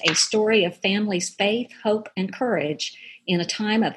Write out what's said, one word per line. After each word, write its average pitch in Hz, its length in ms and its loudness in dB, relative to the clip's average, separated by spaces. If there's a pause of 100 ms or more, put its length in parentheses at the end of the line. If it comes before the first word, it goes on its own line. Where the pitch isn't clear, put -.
"A 156 80 4
story 214 480 2
of 175 140 -2
families' 196 520 -2
faith, 220 400 -2 (140)
hope, 220 320 0
and 190 180 -2
courage 156 640 -2 (300)
in 175 160 2
a 170 40 -2
time 214 380 0
of 160 140 0